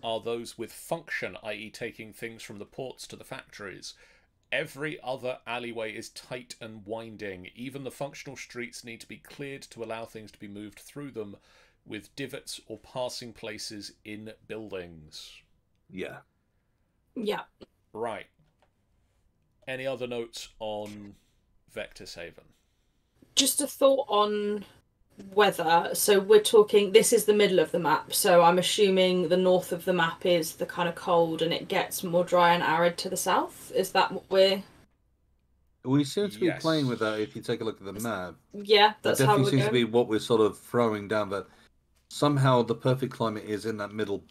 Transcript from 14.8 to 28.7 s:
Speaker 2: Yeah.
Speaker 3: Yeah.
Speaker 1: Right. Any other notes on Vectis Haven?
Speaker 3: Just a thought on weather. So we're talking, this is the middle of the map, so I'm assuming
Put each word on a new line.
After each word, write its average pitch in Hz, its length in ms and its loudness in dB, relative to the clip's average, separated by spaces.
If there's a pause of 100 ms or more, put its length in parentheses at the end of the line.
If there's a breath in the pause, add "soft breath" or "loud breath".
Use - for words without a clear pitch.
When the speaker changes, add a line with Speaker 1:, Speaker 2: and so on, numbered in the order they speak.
Speaker 2:
Yeah. 71 280 -10 (1000)
Speaker 3:
Yeah. 208 260 -6 (500)
Speaker 1:
Right. 107 340 -8 (1400)
Any 131 200 -8
other 127 200 -6
notes 120 440 -10 (100)
on 104 560 -10 (580)
Vectis - 400 -12
Haven? 85 300 -16 (880)
Speaker 3:
Just 269 260 0
a 285 60 -2
thought 269 420 2
on 208 560 0 (680 soft breath)
weather. 175 640 4
So 202 260 4
we're 208 220 8
talking, 208 500 6
this 214 200 8
is 214 120 4
the 214 100 4
middle 196 240 4
of 160 140 2
the 180 60 0
map, 156 340 0
so 175 300 6
I'm 175 160 8
assuming 185 720 4